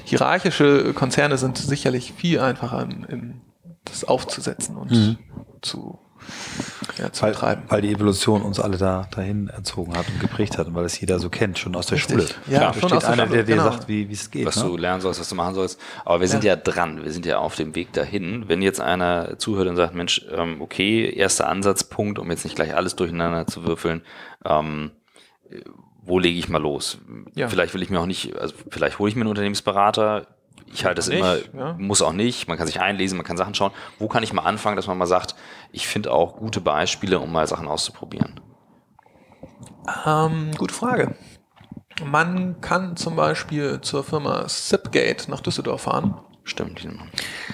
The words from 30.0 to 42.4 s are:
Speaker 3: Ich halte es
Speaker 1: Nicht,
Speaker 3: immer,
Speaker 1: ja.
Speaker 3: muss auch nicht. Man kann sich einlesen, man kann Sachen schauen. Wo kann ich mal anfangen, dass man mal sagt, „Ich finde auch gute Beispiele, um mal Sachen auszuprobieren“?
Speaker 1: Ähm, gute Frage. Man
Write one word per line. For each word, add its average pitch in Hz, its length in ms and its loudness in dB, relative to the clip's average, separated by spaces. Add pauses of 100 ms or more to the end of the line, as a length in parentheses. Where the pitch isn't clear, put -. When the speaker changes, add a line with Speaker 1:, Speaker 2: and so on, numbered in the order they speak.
Speaker 3:
Ich - 100 -6
halte 90 160 2
es 85 80 0
Speaker 1:
Nicht, 165 120 0
Speaker 3:
immer, 92 180 4 (200)
Speaker 1:
ja. 143 200 -6
Speaker 3:
muss 98 240 2
auch 78 100 4
nicht. 110 380 0
Man 82 80 -2
kann 82 100 -2
sich 85 140 -2
einlesen, 95 360 0
man 85 80 -6
kann 87 120 -6
Sachen 95 160 0
schauen. 98 180 0 (280)
Wo 107 80 -2
kann 113 160 0
ich 107 100 -4
mal 90 80 2
anfangen, 104 340 0
dass 95 120 -2
man 92 100 -2
mal 92 80 2
sagt, 90 300 2 (360)
„Ich - 160 -8
finde 107 240 -2
auch 82 240 4
gute 107 240 -6
Beispiele, 87 600 0
um 76 120 -6
mal 80 160 2
Sachen 80 200 -4
auszuprobieren“? - 720 -6 (1600)
Speaker 1:
Ähm, 156 520 2
gute - 160 -4
Frage. 233 420 0 (880)
Man 170 560 2